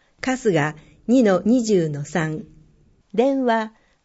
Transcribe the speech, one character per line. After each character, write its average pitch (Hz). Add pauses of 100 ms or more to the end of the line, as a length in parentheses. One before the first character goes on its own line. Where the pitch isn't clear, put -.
(200)
春 247
日 151 (320)
二 254
の 196
二 240
十 190
の 143
三。 156 (680)
電 262
話、 226 (320)